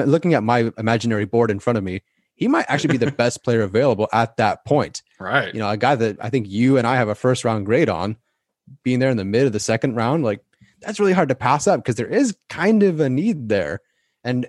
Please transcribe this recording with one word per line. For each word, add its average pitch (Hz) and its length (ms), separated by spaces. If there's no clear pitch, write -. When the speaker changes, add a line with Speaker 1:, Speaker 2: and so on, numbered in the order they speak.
Speaker 1:
looking 160 260
at 113 80
my 117 360
imaginary 110 480
board 117 240
in 101 80
front 120 180
of 98 80
me, 92 180
he 190 120
might 320 200
actually 143 280
be 117 80
the 123 80
Speaker 2:
<laughs> - 60
Speaker 1:
best 123 240
player 113 200
available 107 500
at 113 240
that 104 280
point. 135 380
Speaker 2:
Right. 113 340
Speaker 1:
You 110 80
know, 104 80
a 107 80
guy 123 200
that 110 240
I 107 100
think 110 180
you 120 300
and 113 80
I 127 100
have 117 120
a 104 60
first 127 300
round 110 220
grade 127 220
on, 98 280
being 127 160
there 131 100
in 123 60
the 98 80
mid 113 220
of 117 60
the 104 80
second 113 360
round, 127 280
like, 104 200
that's 208 200
really 196 120
hard 180 180
to 127 40
pass 143 320
up 170 180
'cause 123 120
there 120 100
is 214 300
kind 202 340
of 175 180
a 143 80
need 147 400
there. 92 320
And 123 240